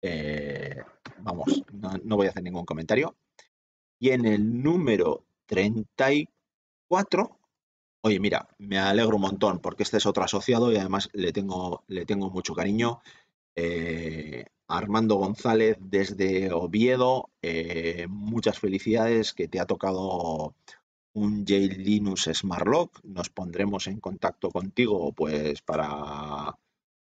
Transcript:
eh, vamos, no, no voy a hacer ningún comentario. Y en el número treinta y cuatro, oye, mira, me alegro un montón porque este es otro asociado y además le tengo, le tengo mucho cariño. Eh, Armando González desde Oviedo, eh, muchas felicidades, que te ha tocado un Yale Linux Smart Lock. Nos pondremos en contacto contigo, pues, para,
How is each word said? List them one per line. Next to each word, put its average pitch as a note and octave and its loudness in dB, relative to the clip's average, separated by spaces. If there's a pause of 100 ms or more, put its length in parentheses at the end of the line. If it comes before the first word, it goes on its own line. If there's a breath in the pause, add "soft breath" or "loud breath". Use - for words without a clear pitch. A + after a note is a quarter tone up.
eh, C#2+ -6 (360)
vamos, - -4
no, G2+ -10 (140)
no G#2+ 0
voy G2 6
a - 0
hacer F2+ -6
ningún F2+ -6
comentario. G2 -2 (840 soft breath)
Y B2+ 4
en B2 2
el A2 2
número C3 2 (220)
treinta A2 0
y D3+ 0 (600)
cuatro, G3 0 (640)
oye, G#2 4
mira, F#2 0 (100)
me G2 -2
alegro G#2+ 4
un G2+ 0
montón F#2+ 0
porque - -6
este G#2+ 0
es - 2
otro F#2+ 2
asociado A#2 2
y G#2+ 4
además F#2+ -2
le F2+ -2
tengo, F#2 -4
le F#2 -6
tengo G2 -2
mucho F#2 -6
cariño. A2 0 (520 loud breath)
Eh, E2 -6 (220)
Armando G#2 2
González A2 2
desde F#2+ 0
Oviedo, A#2+ 2 (120)
eh, E2+ -4
muchas G#2 -2
felicidades, A2 2
que E2+ -4
te F#2 -4
ha F2+ -2
tocado F2 -4 (600)
un G#2 0
Yale G2 4
Linux G2 0
Smart F2 -2
Lock. D3+ 2
Nos F#2 -8
pondremos F#2+ -4
en G2 -8
contacto F#2 -4
contigo, F#2+ 0
pues, D2+ -2
para, D2 -6 (420)